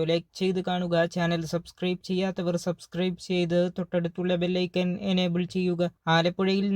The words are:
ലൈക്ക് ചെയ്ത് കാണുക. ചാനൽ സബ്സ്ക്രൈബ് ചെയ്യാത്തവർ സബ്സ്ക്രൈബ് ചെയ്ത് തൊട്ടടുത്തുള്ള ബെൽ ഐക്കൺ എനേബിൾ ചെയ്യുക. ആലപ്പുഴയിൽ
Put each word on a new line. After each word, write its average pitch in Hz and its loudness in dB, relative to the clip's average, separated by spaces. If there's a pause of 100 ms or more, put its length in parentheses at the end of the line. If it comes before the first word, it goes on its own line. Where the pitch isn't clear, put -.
ലൈക്ക് 170 0
ചെയ്ത് 185 0
കാണുക. 175 0
ചാനൽ 170 0
സബ്സ്ക്രൈബ് 175 -4
ചെയ്യാത്തവർ 185 -2
സബ്സ്ക്രൈബ് 175 -4
ചെയ്ത് 175 0 (140)
തൊട്ടടുത്തുള്ള 180 -2
ബെൽ 180 0
ഐക്കൺ 180 0 (100)
എനേബിൾ 180 0
ചെയ്യുക. 175 0 (180)
ആലപ്പുഴയിൽ 185 2